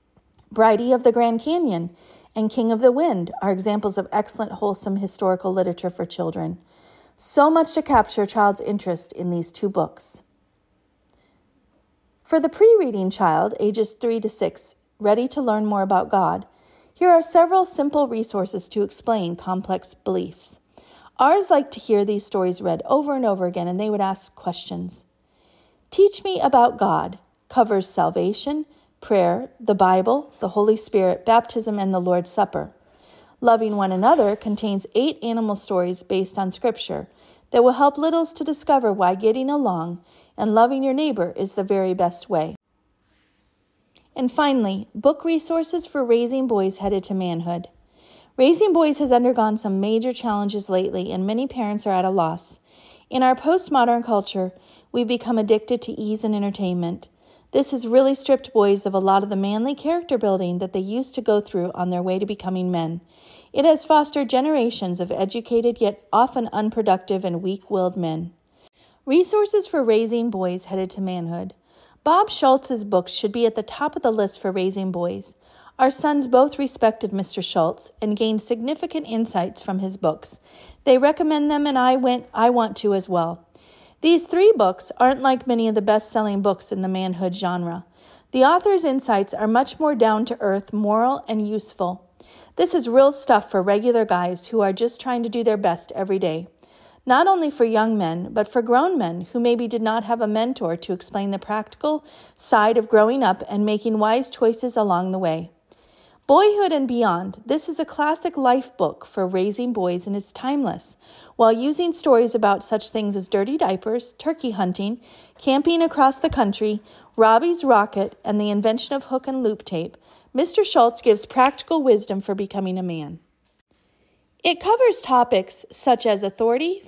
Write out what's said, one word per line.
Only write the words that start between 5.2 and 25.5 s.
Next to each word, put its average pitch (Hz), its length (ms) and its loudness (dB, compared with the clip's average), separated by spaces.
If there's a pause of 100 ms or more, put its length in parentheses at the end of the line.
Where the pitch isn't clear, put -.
literature 185 380 -2
for 175 140 -8
children. 170 540 -6 (580)
So 294 340 2
much 320 240 2
to 311 80 -2
capture 226 400 2
a 202 40 -2
child's 202 340 0
interest 185 520 -6
in 180 180 -6
these 170 220 -6
two - 160 -4
books. - 540 -6 (2000)
For 320 160 0
the 311 80 0
pre-reading 302 640 4
child, 180 500 0
ages 214 320 -2
three 226 280 -2
to 214 100 -4
six, - 440 -6 (240)
ready 214 300 2
to 285 140 -4
learn 214 240 0
more 202 160 0
about 190 280 0
God, 185 360 0 (480)
here 359 160 4
are 330 120 6
several 349 420 4
simple 294 440 -2
resources 208 640 -6
to 208 120 -2
explain 202 520 -4
complex 185 600 -6
beliefs. - 680 -8 (580)
Ours 370 320 4
liked 285 220 2
to - 80 -12
hear 202 240 2
these 208 220 -4
stories 185 360 -2
read 175 220 -2
over 285 320 0
and 254 80 -2
over 190 220 0
again, 175 220 -4
and 180 120 -4
they 214 100 -2
would 208 100 -2
ask 190 340 -4
questions. 180 720 -10 (840)